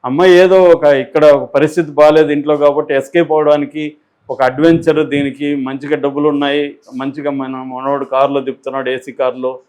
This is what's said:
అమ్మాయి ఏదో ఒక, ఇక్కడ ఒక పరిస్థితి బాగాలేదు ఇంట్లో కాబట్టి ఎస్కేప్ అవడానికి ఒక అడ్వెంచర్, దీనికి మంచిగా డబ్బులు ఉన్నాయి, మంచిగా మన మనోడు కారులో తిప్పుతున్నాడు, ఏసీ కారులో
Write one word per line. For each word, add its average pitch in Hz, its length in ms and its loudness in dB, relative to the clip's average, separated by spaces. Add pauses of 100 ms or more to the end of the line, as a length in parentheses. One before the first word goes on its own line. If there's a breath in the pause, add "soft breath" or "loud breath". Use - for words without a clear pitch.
అమ్మాయి 165 280 2
ఏదో 185 300 6
ఒక, 165 220 4
ఇక్కడ 143 400 2
ఒక 143 300 4
పరిస్థితి 151 360 0
బాగాలేదు 151 420 4
ఇంట్లో 147 240 -2
కాబట్టి 143 380 0
ఎస్కేప్ 151 380 -2
అవడానికి 151 640 -2 (340)
ఒక 131 120 -4
అడ్వెంచర్, 156 640 0
దీనికి 143 500 -4
మంచిగా 139 400 -6
డబ్బులు 143 320 -2
ఉన్నాయి, 143 480 -4 (200)
మంచిగా 139 340 -6
మన 135 180 -8
మనోడు 131 560 -8
కారులో 139 360 -2
తిప్పుతున్నాడు, 131 500 -8
ఏసీ 131 220 -8
కారులో 127 460 -6 (100)